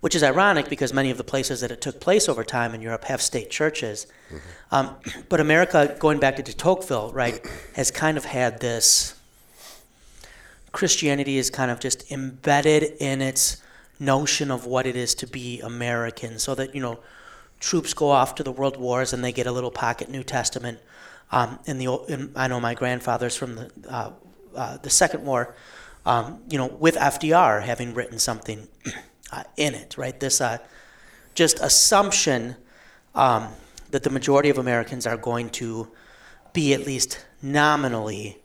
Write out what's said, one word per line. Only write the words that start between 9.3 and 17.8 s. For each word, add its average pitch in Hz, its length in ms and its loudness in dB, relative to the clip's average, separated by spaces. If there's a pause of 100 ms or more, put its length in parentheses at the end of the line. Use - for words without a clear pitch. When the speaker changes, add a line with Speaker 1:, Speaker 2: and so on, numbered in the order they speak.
Speaker 1:
Christianity 139 680 0
is 120 120 0
kind 127 220 -2
of 113 80 -4
just - 320 -4
embedded 143 720 2 (160)
in 135 220 -2
its - 360 0 (420)
notion 139 520 2
of 123 140 -6
what 127 200 0
it 127 100 -2
is 123 200 -2
to - 120 -10
be 123 340 -10
American, 117 800 -6
so 135 160 -2
that, 135 200 -6
you 139 60 -6
know, 117 180 -6 (600)
troops - 340 0